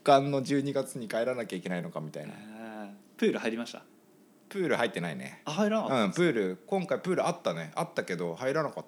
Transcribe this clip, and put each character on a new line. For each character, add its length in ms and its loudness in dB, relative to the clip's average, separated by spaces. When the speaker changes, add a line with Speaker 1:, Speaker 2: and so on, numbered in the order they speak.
Speaker 1:
寒 260 8
の 120 2
十 180 2
二 140 0
月 240 -2
に 100 -8
帰 160 0
ら 100 0
な 120 -4
き 80 -6
ゃ 20 -2
い 40 -6
け 100 -8
な 80 0
い 40 -2
の 80 -8
か 100 -6
み 100 -8
た 100 -8
い 60 -10
な。 80 -12
Speaker 2:
へ 20 -16
ー。 540 -12
プ 100 2
ー 60 4
ル 60 -2
入 140 0
り 40 -4
ま 100 -4
し 60 -12
た？ 100 -14
Speaker 1:
プ 100 -4
ー 80 2
ル 80 4
入 120 2
っ 20 -6
て 100 -4
な 100 -2
い 60 -6
ね。 280 -12
Speaker 2:
あ、 80 -6
入 180 4
ら 120 2
な 60 -2
か 0 -
っ 20 0
た 160 4
ん 20 2
で 60 -2
す 40 -10
か？ 60 6
Speaker 1:
う 60 6
ん、 20 4
プ 60 0
ー 120 4
ル、 60 -4
今 200 0
回 140 0
プ 120 -2
ー 40 0
ル 100 2
あ 40 4
っ 120 -6
た 120 0
ね。 200 -6
あ 80 -2
っ 120 -6
た 100 0
け 120 -4
ど 180 -2
入 200 -2
ら 80 2
な 80 -4
か 120 -8
っ 60 -20